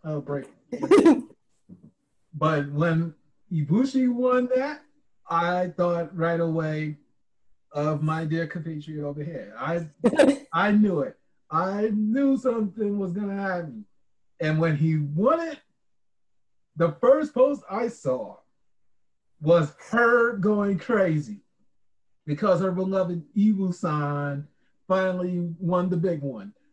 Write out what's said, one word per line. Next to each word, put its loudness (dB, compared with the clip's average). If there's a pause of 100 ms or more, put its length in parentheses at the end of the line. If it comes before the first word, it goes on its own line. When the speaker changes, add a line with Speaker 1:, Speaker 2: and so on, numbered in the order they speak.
Speaker 1:
uh, -6
break. -8 (260)
Speaker 2:
<laughs> 6 (1120)
Speaker 1:
But 0
when 0 (380)
Ibushi 2
won 0
that, -2 (480)
I 0
thought -2
right 0
away -4 (760)
of -2
my -2
dear -2
compatriot -10
over -8
here. -12
I, -4 (160)
Speaker 2:
<laughs> 2
Speaker 1:
I 2
knew 4
it. -6 (340)
I -2
knew 2
something -2
was -4
gonna -4
happen. -6 (560)
And 0
when 2
he 2
won 0
it, -8 (1160)
the 0
first 4
post 2
I -2
saw -6 (1040)
was 4 (160)
her 4
going 0
crazy 0 (840)
because 2
her 0
beloved -2 (140)
Ibu-san 0 (400)
finally -2
won 0
the -2
big -2
one. -10 (200)